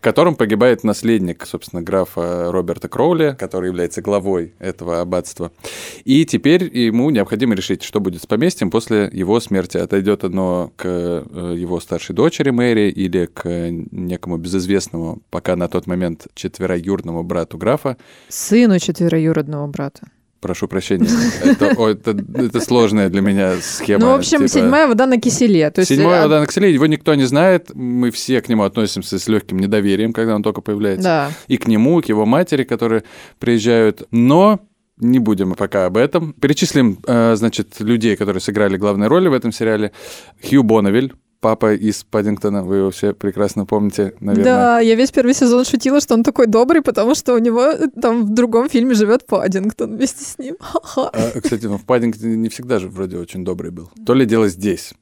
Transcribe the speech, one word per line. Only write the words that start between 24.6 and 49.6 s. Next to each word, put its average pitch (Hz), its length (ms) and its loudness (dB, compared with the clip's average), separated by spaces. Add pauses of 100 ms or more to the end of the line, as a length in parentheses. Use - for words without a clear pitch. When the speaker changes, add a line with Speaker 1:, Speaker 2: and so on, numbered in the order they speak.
Speaker 2:
вода 240 180 2
на 254 140 2
киселе. 202 500 2
То 185 120 0
есть, 180 120 0
Speaker 1:
седьмая 165 240 4
Speaker 2:
э, 160 60 4
Speaker 1:
вода 151 160 4
на 151 80 0
киселе, 190 260 2
его 139 120 4
никто 151 280 2
не 135 120 2
знает. 170 480 2
Мы 123 360 -2
все 123 320 -2
к - 60 -14
нему 110 160 2
относимся 98 560 -2
с - 80 -8
легким 95 320 0
недоверием, 101 520 0
когда 113 220 0
он 104 80 -2
только 107 180 -2
появляется. 104 440 -2
Speaker 2:
Да. 156 260 0 (160)
Speaker 1:
И 127 120 0
к - 100 -4
нему, 123 320 4
и - 20 -6
к - 60 -6
его 107 180 0
матери, 139 380 0
которые 113 400 -2 (340)
приезжают. 113 720 2
Но 165 480 4 (400)
не 123 220 2
будем 98 340 0
пока 98 320 -2
об 92 100 -2
этом. 151 360 0
Перечислим, 139 760 0
э, 117 300 2
значит, 107 420 -4
людей, 110 380 0
которые 95 240 -2
сыграли 101 360 0
главные 104 300 0
роли 175 220 4
в 139 60 2
этом 117 180 -2
сериале. 107 400 -2 (500)
Хью 135 220 4
Бонневиль, 110 480 2 (300)
папа 110 320 2
из 104 300 -4
«Паддингтона», 104 580 -2
вы 95 140 -2
его 95 140 2
все 101 220 -2
прекрасно 101 540 -4
помните, 101 540 -2
наверное. 208 240 0
Speaker 2:
Да, 247 360 4
я 226 140 4
весь 262 160 2
первый 254 240 2
сезон 247 300 4
шутила, 269 360 0
что - 140 0
он 226 80 4
такой 254 240 4
добрый, 254 360 4
потому 277 320 0
что 247 200 0
у 233 40 4
него, 233 260 2
э, 302 240 0 (120)
там 233 240 0
в 208 80 -2
другом 233 380 2
фильме 247 240 2
живет 214 320 2
Паддингтон 202 720 -2